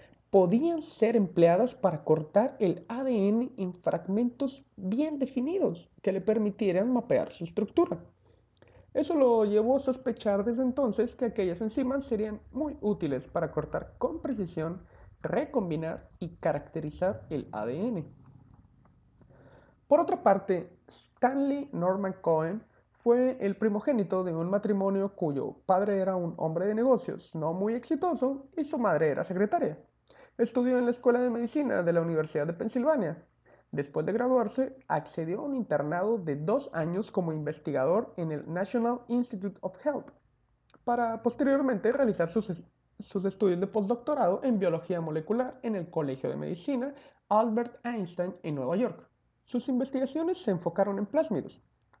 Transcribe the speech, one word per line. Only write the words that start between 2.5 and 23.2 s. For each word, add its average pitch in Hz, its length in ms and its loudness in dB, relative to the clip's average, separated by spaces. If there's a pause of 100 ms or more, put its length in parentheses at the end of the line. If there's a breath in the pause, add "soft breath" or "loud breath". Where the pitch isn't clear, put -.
el 175 300 0
A 247 140 -4
D 214 260 2
N 233 280 0
en 180 180 -6
fragmentos 226 920 -2 (100)
bien 269 440 -2
definidos 269 720 -2 (100)
que 190 100 0
le 190 80 0
permitieran 208 720 0
mapear 156 400 0
su - 120 -10
estructura. 202 560 0 (960 soft breath)
Eso 302 200 0
lo 233 300 6
llevó 214 300 4
a 269 40 4
sospechar 233 640 0
desde 233 200 0
entonces 240 520 0
que 262 100 -2
aquellas 185 360 -2
enzimas 262 440 -2
serían 214 360 -4 (100)
muy 285 300 -4
útiles 160 460 -2
para 165 240 -2
cortar - 480 -4
con 330 200 -2
precisión, 175 600 -6 (400 soft breath)
recombinar 170 880 -2 (100)
y 170 100 -8
caracterizar 151 1000 -4
el 143 220 -6
A 107 160 -6
D 160 200 -4
N. 196 160 -4 (1800 soft breath)
Por 294 140 6
otra - 240 -2
parte, 190 520 2 (120)
Stanley 277 840 -2
Norman 185 480 -2
Cohen 165 440 0 (400 soft breath)
fue 254 360 4